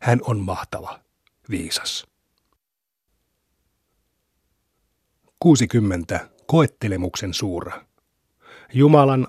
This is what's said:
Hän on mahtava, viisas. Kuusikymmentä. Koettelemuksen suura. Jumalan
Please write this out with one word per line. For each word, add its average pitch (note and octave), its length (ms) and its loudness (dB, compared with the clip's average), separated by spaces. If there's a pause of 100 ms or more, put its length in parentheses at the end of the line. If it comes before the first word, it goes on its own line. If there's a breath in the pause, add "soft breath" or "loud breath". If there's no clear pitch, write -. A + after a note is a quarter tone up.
Hän B2 220 0
on A2+ 160 -4
mahtava, - 600 -10 (520)
viisas. - 560 -8 (3250)
Kuusikymmentä. G#2 880 2 (180)
Koettelemuksen G2 880 -2
suura. E2+ 460 -8 (920 soft breath)
Jumalan C3+ 560 4